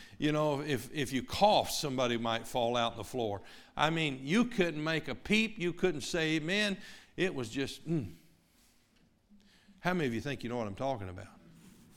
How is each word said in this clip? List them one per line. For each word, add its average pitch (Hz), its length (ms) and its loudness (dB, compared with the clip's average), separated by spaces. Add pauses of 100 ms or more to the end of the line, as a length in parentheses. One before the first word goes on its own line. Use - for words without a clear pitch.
(180)
you 151 140 2
know, 151 340 2
if, 139 260 -2
if 135 200 -2
you 123 100 0
coughed, 180 500 4
somebody 127 440 0
might 117 300 0
fall 120 300 2
out 117 160 2
on 98 60 -10
the 104 60 -6
floor. 107 380 -4 (340)
I 151 140 4
mean, 151 320 0
you 185 220 4
couldn't 165 380 0
make 160 260 -2
a 127 60 -2
peep, 214 440 0
you 170 140 0
couldn't 165 300 0
say 160 340 0
amen. 190 400 0 (400)
It 175 180 0
was 123 140 -4
just, 131 400 -4
mm. 139 220 -2 (1700)
How 175 120 2
many 170 140 2
of 120 80 0
you 110 60 0
think 135 220 -4
you 120 60 -4
know 120 80 -2
what 113 100 0
I'm 98 80 -6
talking 123 340 -2
about? 92 180 -10 (720)